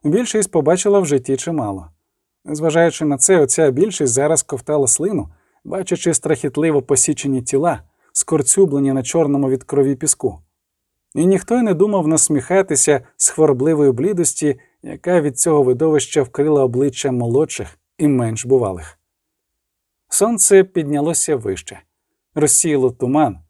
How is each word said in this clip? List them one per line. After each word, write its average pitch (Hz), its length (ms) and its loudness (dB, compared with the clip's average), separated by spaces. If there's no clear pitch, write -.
більшість 214 460 -2
побачила 185 500 2
в 175 60 -2
житті 135 300 0
чимало. 104 520 -6
Незважаючи 156 600 0
на 143 140 0
це, 185 220 4
оця 147 300 2
більшість 147 420 0
зараз 151 300 0
ковтала 143 440 -4
слину, 151 420 -2
бачачи 170 500 -4
страхітливо 151 680 -2
посічені 139 600 -2
тіла, 143 400 -2
скорцюблені 143 800 0
на 131 100 -2
чорному 143 460 0
від 131 160 -2
крові 139 320 0
піску. 127 420 -4
І 160 120 2
ніхто 190 320 0
й 247 40 2
не 208 120 2
думав 185 340 2
насміхатися 151 920 0
з - 120 -2
хворобливої 147 640 2
блідості, 151 680 -2
яка - 380 -2
від 143 180 -4
цього 151 240 2
видовища 143 600 2
вкрила 143 420 0
обличчя 127 480 -2
молодших 120 680 -2
і 151 100 0
менш 123 360 -2
бувалих. 104 540 -2
Сонце 196 560 2
піднялося 151 720 -2
вище, 104 440 -8
розсіяло 147 560 2
туман. 123 480 -2